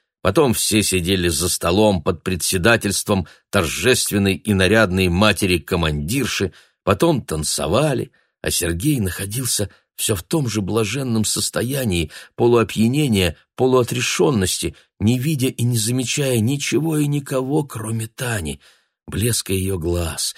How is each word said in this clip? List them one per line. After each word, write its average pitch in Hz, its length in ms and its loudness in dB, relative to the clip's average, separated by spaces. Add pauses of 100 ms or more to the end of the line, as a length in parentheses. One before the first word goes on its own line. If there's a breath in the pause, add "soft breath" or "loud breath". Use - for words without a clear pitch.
(220 loud breath)
Потом 139 320 2
все - 280 0
сидели 90 460 0
за 82 200 0
столом 92 540 2
под - 200 -4
председательством 95 1040 0 (240 loud breath)
торжественной 98 840 0
и - 180 -2
нарядной 95 540 4
матери-командирши. 90 1400 0 (320 soft breath)
Потом 135 380 2
танцевали, 95 880 -2 (300)
а - 100 -4
Сергей 90 500 -2
находился 101 680 -4 (240 soft breath)
все - 220 -2
в 87 60 -8
том 147 260 -2
же 104 140 -2
блаженном 110 640 -2
состоянии 107 840 -2 (240 loud breath)
полуопьянения, 117 1040 2 (200 soft breath)
полуотрешенности, 123 1200 0 (240 soft breath)
не 117 200 2
видя 131 280 0
и 127 160 -4
не 120 160 0
замечая 123 600 0
ничего 143 580 0
и 147 80 2
никого, 143 560 -2
кроме 113 460 -8
Тани, 85 520 -6 (460 soft breath)
блеска 113 460 -2
ее 95 260 -2
глаз, 85 600 -2